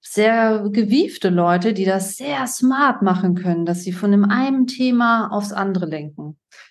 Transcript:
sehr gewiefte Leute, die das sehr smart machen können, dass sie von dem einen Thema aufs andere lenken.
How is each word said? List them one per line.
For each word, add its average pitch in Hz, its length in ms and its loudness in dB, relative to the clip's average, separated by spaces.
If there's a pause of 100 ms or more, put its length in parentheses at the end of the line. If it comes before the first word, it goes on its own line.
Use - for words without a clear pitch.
sehr 220 680 0
gewiefte 220 580 0
Leute, 180 460 2
die 190 100 -2
das 190 320 -2
sehr 269 300 -6
smart 262 560 0
machen 180 320 2
können, 170 320 -2
dass 175 160 -4
sie 180 100 -6
von 202 200 0
dem 202 120 6
einen 254 420 2
Thema 240 640 0
aufs 202 200 -4
andere 196 340 -2
lenken. 151 520 -10 (320)